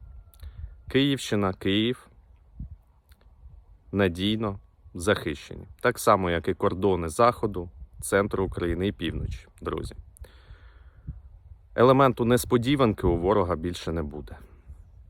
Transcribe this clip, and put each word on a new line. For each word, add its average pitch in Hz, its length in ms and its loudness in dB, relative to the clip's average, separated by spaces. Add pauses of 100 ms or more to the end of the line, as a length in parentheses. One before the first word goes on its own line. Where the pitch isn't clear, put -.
(880)
Київщина, 123 640 0
Київ 107 540 -2 (1800)
надійно 98 680 0 (340)
захищені. 90 720 -4 (140)
Так - 180 0
само, 95 300 4
як 85 180 -2
і 95 60 0
кордони 92 560 0
Заходу, 104 600 0 (320)
центру 98 440 0
України 87 420 -2
і 104 40 -2
півночі, - 560 -6 (140)
друзі. - 340 -8 (1800)
Елементу 127 500 6
несподіванки 123 840 2
у 85 100 2
ворога 90 380 2
більше 82 360 -6
не 80 120 -2
буде. 73 340 -12 (720)